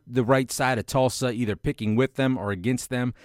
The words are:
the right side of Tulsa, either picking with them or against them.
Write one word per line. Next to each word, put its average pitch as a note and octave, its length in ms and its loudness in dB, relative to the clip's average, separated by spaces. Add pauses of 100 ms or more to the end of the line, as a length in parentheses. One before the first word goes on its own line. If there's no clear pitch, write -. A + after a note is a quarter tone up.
the B2 160 0
right C3 260 2
side B2+ 300 0
of G2 60 -4
Tulsa, C3 460 0
either G#2+ 260 -2
picking A2 400 -2
with C3 180 2
them C3 220 2
or G2+ 140 -4
against G#2 380 -2
them. B2 240 -2 (120)